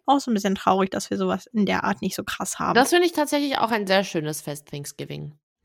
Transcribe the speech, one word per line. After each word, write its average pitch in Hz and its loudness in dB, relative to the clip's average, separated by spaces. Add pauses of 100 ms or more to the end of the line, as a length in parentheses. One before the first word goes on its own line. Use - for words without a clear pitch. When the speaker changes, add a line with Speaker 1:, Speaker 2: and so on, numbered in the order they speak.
Speaker 1:
auch 277 6
so 254 -2
ein - 4
bisschen 196 0
traurig, 190 2
dass - -6
wir 202 -2
sowas 190 -2
in 214 2
der 185 0
Art 196 -2
nicht 185 -4
so 208 -8
krass - -8
haben. - -2
Speaker 2:
Das 254 6
finde 349 6
ich 339 0
tatsächlich 285 0
auch 170 0
ein 208 0
sehr 190 4
schönes 156 -4
Fest, 147 -10
Thanksgiving. 147 -12 (260)